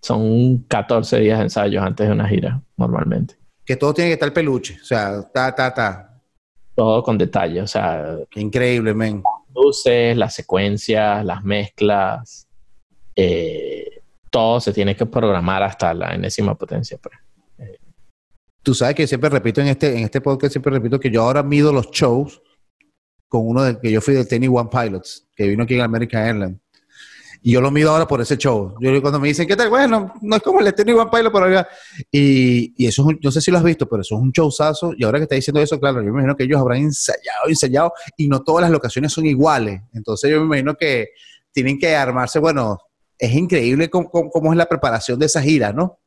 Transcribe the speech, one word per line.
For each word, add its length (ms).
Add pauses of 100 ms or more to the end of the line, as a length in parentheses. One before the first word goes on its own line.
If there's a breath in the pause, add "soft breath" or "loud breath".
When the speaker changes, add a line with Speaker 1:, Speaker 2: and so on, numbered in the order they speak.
Speaker 1:
Son 560 (100)
catorce 520
días 180
de 80
ensayos 380
antes 240
de 60
una 140
gira, 340 (140)
normalmente. 600 (300)
Speaker 2:
Que 120
todo 160
tiene 160
que 40
estar 200
peluche, 480
o 40
sea, 360 (120)
ta, 220
ta, 180
ta. 420 (600)
Speaker 1:
Todo 240
con 160
detalle, 420
o 60
sea, 520 (120)
Speaker 2:
Qué 100
increíble, 540
men. 300
Speaker 1:
las 320
luces, 600
las 200
secuencias, 920
las 180
mezclas, 1040 (680)
eh, 880 (260)
todo 300
se 140
tiene 220
que 120
programar 560
hasta 320
la 180
enésima 400
potencia, 480
pues. 140 (420)
Eh. 220 (840)
Speaker 2:
Tú 140
sabes 180
que 140
siempre 240
repito 280
en 100
este, 280
en 60
este 180
podcast, 300
siempre 200
repito 280
que 100
yo 140
ahora 180
mido 320
los 160
shows 540 (840)
con 200
uno 160
de, 160
que 120
yo 80
fui 140
de 120
Twenty 220
One 240
Pilots, 640
que 120
vino 160
aquí 100
en 80
American 460
Airlines. 320 (840 loud breath)
Y 80
yo 100
lo 80
mido 220
ahora 160
por 120
ese 160
show. 460
Yo 180
cuando 200
me 80
dicen, 200
"¿Qué 80
tal?". 140
"Bueno, 420 (100)
no 140
es 60
como 180
el 60
de 80
Twenty 180
One 200
Pilots, 200
pero 140
acá". 240 (420 loud breath)
Y, 640
y 120
eso 160
es 40
un, 140
no 100
sé 100
si 100
lo 80
has 40
visto, 240
pero 140
eso 140
es 60
un 100
showzazo. 640
Y 60
ahora 160
que 40
está 120
diciendo 260
eso, 180
claro, 180
yo 80
me 40
imagino 260
que 80
ellos 160
habrán 200
ensayado, 680
ensayado, 460 (240 loud breath)
y 100
no 140
todas 220
las 80
locaciones 420
son 140
iguales. 540 (120)
Entonces 380
yo 80
me 80
imagino 280
que 340 (420 soft breath)
tienen 260
que 180
armarse, 440
bueno, 400 (400)
es 140
increíble 560
cómo, 200
cómo, 220
cómo 200
es 60
la 80
preparación 540
de 80
esa 140
gira, 300
¿no? 360